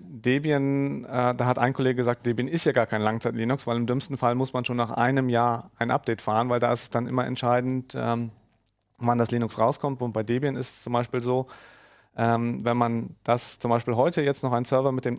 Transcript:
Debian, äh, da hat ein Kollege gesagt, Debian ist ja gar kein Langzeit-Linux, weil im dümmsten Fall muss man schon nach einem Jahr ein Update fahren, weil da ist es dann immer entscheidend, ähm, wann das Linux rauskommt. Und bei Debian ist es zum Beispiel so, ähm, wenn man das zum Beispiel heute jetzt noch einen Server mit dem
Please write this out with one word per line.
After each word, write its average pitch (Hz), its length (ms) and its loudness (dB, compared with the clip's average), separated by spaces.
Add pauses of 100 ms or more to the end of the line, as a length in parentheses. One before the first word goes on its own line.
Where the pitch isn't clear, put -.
Debian, 139 1000 0
äh, 123 300 0
da 123 120 0
hat 127 120 2
ein 123 140 2
Kollege 131 220 0
gesagt, 120 320 0
Debian 123 220 0
ist 165 180 -2
ja 147 60 4
gar 120 140 4
kein 110 140 -2
Langzeit-Linux, 113 640 0
weil 117 120 0
im 117 80 -2
dümmsten 127 320 -2
Fall 120 160 2
muss 131 180 -2
man 127 140 -2
schon 123 100 -4
nach 117 140 -2
einem 127 400 2
Jahr 117 480 0
ein 120 120 -2
Update 123 300 -2
fahren, 113 300 0
weil 120 100 0
da 120 120 2
ist 117 100 -2
es - 80 -16
dann 120 160 -2
immer 123 180 -2
entscheidend, 127 720 -2
ähm, 117 360 -4 (640)
wann 120 180 2
das 117 140 2
Linux 117 280 -2
rauskommt. 127 440 0
Und 120 100 -4
bei 110 120 -2
Debian 131 320 -2
ist 127 140 -8
es - 120 -20
zum 123 100 -8
Beispiel 120 300 0
so, 127 240 0 (680)
ähm, 117 480 0
wenn 117 120 2
man 117 480 0
das - 360 -2
zum 120 100 -2
Beispiel 117 240 0
heute 151 260 2
jetzt 139 220 0
noch 127 100 -2
einen 120 140 0
Server 135 260 2
mit 131 120 -2
dem 123 140 -2